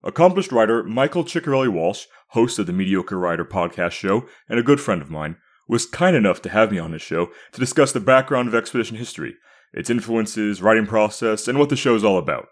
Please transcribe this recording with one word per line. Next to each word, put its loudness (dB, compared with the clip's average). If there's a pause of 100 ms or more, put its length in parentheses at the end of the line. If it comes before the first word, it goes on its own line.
Accomplished 2
writer 2
Michael -2
Ciccarelli -2
Walsh, -2 (240)
host 0
of 0
the -4
Mediocre -2
Writer -2
podcast -2
show, -2 (200)
and 0
a 0
good 4
friend -4
of -16
mine, -10 (300)
was -2
kind 2
enough 2
to -8
have 2
me -2
on -6
his -10
show -4 (200)
to -20
discuss 2
the -4
background 2
of -4
Expedition -2
history, -12 (400)
its -8
influences, -2
writing 4
process, 0
and 0
what 4
the 0
show's 2
all 4
about. -6